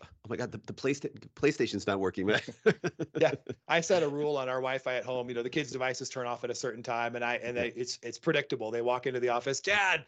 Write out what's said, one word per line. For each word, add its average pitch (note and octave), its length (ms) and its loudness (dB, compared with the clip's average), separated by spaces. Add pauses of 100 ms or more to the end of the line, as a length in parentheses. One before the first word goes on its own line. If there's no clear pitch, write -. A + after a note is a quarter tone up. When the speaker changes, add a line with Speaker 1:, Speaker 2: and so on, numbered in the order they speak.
Speaker 1:
"Oh - 40 -18 (220)
my A2+ 80 -6
God, A2+ 140 -4
the, A2+ 80 -10
the - 140 -12
Playsta-, C#3 400 -2 (240)
PlayStation's A#2 500 2
not G2 140 2
working, F#2 260 0
man." A2+ 140 4 (240)
<laughs> F#3 160 4 (380)
Speaker 2:
Yeah, D3+ 140 4 (340)
I E3 140 4
set F3 220 4
a D3 60 2
rule D3 280 0
on C3 140 -2
our B2+ 60 0
Wi-Fi C3 380 -2
at A#2 100 -2
home. B2 260 -2
You B2+ 60 -6
know, A#2+ 60 2
the A#2+ 60 4
kids' C#3 240 -2
devices B2+ 380 -2
turn B2+ 160 -4
off A#2+ 180 -2
at A#2+ 60 -2
a A#2+ 40 -4
certain A#2+ 280 -4
time, A#2+ 340 0
and A#2+ 80 -2
I, A#2+ 120 2
and A#2+ 200 -4
Speaker 1:
Yeah. A#2+ 60 2
Speaker 2:
they, A#2+ 60 0
it's, B2 340 -6
it's - 160 -8
predictable. C#3+ 520 0
They A#2 120 0
walk B2 240 2
into B2+ 140 0
the B2 100 2
office, A#2+ 300 0
"Dad, F#3+ 480 2